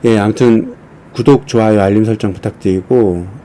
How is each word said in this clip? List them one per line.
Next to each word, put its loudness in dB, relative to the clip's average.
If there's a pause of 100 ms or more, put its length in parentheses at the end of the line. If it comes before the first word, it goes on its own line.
예, 2
아무튼 0 (400)
구독, 2
좋아요, 2
알림 2
설정 -4
부탁드리고 -2 (200)